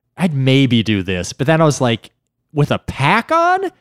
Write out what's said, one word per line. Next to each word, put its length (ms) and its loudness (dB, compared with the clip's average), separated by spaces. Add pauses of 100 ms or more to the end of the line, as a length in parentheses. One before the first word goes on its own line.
(160)
I'd 180 -2
maybe 500 2
do 180 0
this." 300 -6
But 160 -4
then 120 2
I 40 4
was 160 0
like, 300 -2 (420)
"With 180 0
a 80 0
pack 540 -2
on? 480 0